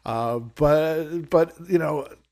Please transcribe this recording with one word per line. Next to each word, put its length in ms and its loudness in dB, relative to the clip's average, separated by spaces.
Uh, 340 -4
but, 920 0
but, 220 4
you 120 2
know, 280 -4